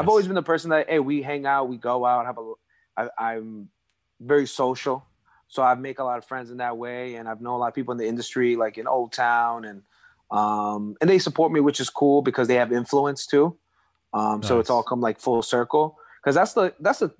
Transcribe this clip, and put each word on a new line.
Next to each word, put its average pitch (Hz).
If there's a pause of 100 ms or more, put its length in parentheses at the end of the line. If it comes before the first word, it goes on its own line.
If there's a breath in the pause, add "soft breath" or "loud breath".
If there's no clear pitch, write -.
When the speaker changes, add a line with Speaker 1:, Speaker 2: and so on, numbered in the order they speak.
Speaker 1:
Nice. 165
Speaker 2:
always 214
been 190
the 175
person 165
that, 156
hey, 160
we 143
hang 139
out, 139
we 123
go 123
out, 123
have 123
a, 113 (440)
I, 117 (260)
I'm 110 (500)
very 139
social. 127 (440 soft breath)
So -
I 127
make 131
a 139
lot 123
of 113
friends 127
in 123
that 120
way, 123
and 113
I've 110
known 120
a 123
lot 120
of 113
people 123
in 120
the 113
industry, 120
like, 110
in 113
Old 127
Town, 120
and, 101 (480 soft breath)
um, 104
and 160
they 190
support 160
me, 160
which 143
is 131
cool 143
because 131
they 123
have 120
influence 139
too. 151 (560)
Um, 107
so 113
it's 110
Speaker 1:
Nice. 127
Speaker 2:
all 117
come, 123
like, 113
full 117
circle. 151 (240 loud breath)
'Cause 139
that's 185
the, 190
that's 196
the, 175